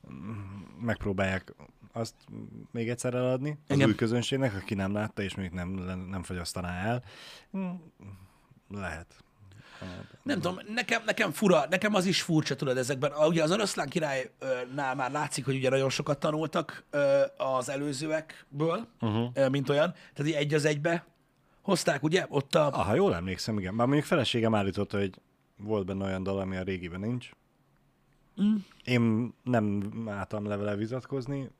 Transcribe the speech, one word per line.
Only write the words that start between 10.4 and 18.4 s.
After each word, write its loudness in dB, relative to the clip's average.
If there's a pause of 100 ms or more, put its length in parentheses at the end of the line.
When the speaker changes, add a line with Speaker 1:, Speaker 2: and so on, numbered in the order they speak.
Speaker 2:
nekem, -2
nekem 0
fura, 6
nekem 0
az 4
is 2
furcsa, 2
tudod, 0
ezekben. 0
A, 4
ugye 4
az 4
Oroszlán 0
Királynál -2
már -2
látszik, -4
hogy 0
ugye 2
nagyon 4
sokat 0
tanultak, -2
ö, 6 (160)
az 0
előzőekből, -2 (120)